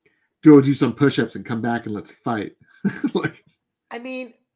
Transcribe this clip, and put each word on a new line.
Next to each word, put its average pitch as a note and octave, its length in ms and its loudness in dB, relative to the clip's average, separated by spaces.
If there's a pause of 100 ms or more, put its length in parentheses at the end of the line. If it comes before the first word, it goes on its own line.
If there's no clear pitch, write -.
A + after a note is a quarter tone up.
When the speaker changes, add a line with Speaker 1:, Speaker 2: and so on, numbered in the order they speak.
(420)
Speaker 1:
"Go D3+ 180 10
do C3+ 140 2
some C3 200 -2
push-ups C3 420 -2
and G2 100 -14
come A2+ 160 -8
back A#2 240 -4
and A2+ 80 -8
let's - 180 -12
fight." - 460 -8 (260)
<laughs> - 300 -6
Like - 320 -8 (460)
Speaker 2:
I A#3 80 -14
mean, B3+ 340 -12 (220)